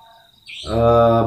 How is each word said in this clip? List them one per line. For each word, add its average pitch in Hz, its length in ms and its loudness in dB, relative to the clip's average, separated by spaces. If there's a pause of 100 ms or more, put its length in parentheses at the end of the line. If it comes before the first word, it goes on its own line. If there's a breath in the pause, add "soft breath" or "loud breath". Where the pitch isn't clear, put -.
(720)
eh, 117 560 2